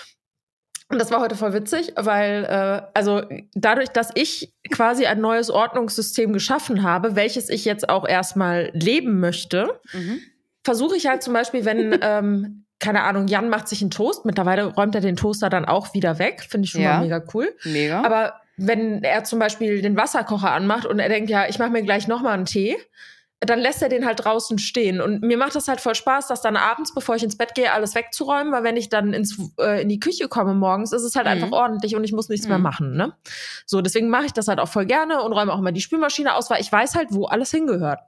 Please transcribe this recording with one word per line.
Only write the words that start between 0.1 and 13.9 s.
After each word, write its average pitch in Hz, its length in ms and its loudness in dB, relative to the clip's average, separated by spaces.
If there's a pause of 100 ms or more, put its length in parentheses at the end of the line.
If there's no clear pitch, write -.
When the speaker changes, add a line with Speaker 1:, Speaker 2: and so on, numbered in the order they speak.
Speaker 1:
Und 240 120 0
das 220 120 -2
war 233 80 4
heute 220 160 -2
voll 214 160 -2
witzig, 320 440 -2
weil, 208 480 0
äh, 196 500 -2
also 208 280 2 (320)
dadurch, 240 360 4
dass 233 240 0
ich - 380 -2 (200)
quasi 240 340 2
ein 214 140 2
neues 226 280 2
Ordnungssystem 226 840 0
geschaffen 220 500 0
habe, 185 320 2
welches 226 340 0
ich - 160 -2
jetzt 208 240 0
auch 190 200 2
erstmal 180 680 0
leben 214 460 2
möchte, 180 600 -2 (120)
Speaker 2:
Mhm. 185 280 -6 (440)
Speaker 1:
versuche 269 320 2
ich 311 100 0
halt 262 160 2
zum 240 100 -4
Beispiel, 240 320 0
wenn, 220 340 2
Speaker 2:
<laughs> - 40 -6
Speaker 1:
ähm, 208 600 0 (160)
keine 208 240 0
Ahnung, 196 240 0
Jan 208 220 2
macht 220 180 -2
sich 208 140 -4
einen 190 100 0